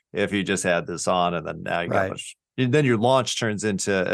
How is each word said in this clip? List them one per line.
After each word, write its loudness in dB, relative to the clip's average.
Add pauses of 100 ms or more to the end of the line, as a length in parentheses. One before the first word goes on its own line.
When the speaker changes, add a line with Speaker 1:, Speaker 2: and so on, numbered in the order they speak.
(120)
Speaker 1:
if 0
you 0
just 0
add 2
this -6
on. 2
And -4
then -8
now -2
you -4
got 0
Speaker 2:
Right. -4
Speaker 1:
much, -12 (200)
and 0
then 4
your 2
launch 2
turns -2
into 0